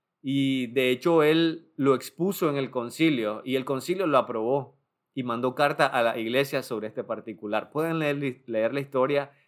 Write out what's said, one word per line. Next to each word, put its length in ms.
Y 460
de 240
hecho 320
él 520
lo 200
expuso 520
en 80
el 140
concilio, 760
y 120
el 80
concilio 420
lo 100
aprobó 600
y 120
mandó 320
carta 300
a 160
la 140
iglesia 460
sobre 240
este 160
particular. 680
Pueden 260
leer, 480
leer 260
la 80
historia, 520